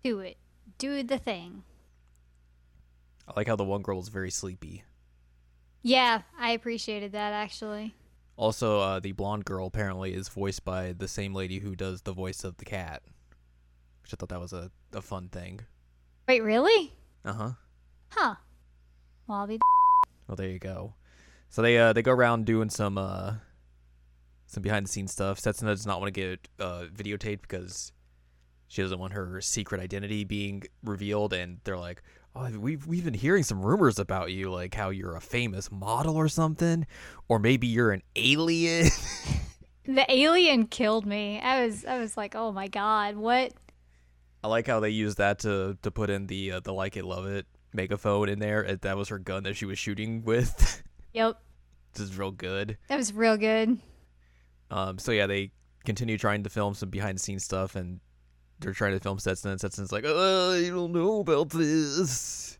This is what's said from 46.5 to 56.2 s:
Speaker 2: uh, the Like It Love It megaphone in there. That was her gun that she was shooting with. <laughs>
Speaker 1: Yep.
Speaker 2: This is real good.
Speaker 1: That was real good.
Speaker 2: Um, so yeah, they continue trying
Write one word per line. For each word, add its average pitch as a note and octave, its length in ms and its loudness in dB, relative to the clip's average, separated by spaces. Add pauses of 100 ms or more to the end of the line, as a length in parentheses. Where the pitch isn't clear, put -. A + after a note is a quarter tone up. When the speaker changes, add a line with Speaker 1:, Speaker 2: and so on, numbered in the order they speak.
Speaker 2:
uh, F#2 80 -6
the G2 140 -8
Like F#2+ 240 -4
It F#2 80 -8
Love F#2 200 -6
It G2 200 -6 (260)
megaphone G2+ 560 0
in G2+ 100 -2
there. G#2 380 0
That F#2+ 220 -2
was G2+ 100 -4
her G#2 100 -6
gun F#2+ 260 -6
that G2 120 -6
she - 80 -6
was G2 140 -6
shooting A2 460 -4
with. A#2 640 4
<laughs> - 40 -20 (220)
Speaker 1:
Yep. A3+ 260 2 (540)
Speaker 2:
This G#2 160 -8
is F#2+ 80 -10
real G2 120 -2
good. G2 460 -4 (120)
Speaker 1:
That C#4 100 -2
was G#3 160 -4
real A3 240 4
good. A3 400 2 (920)
Speaker 2:
Um, F#2+ 280 -2
so B2 120 -4
yeah, G#2 160 4
they G2 260 0 (320)
continue A2+ 340 -2
trying G#2 260 0